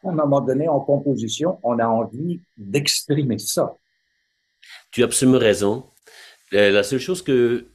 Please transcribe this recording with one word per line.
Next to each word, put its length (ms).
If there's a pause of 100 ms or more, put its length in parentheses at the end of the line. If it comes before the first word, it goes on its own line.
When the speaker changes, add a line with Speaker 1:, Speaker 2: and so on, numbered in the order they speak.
Speaker 1:
à 40
un 40
moment 260
donné, 300
en 100
composition, 840
on 160
a 80
envie 520 (160)
d'exprimer 840
ça. 360 (1160)
Speaker 2:
Tu 100
as 40
absolument 340
raison. 460 (680)
Euh, 180
la 120
seule 160
chose 220
que 540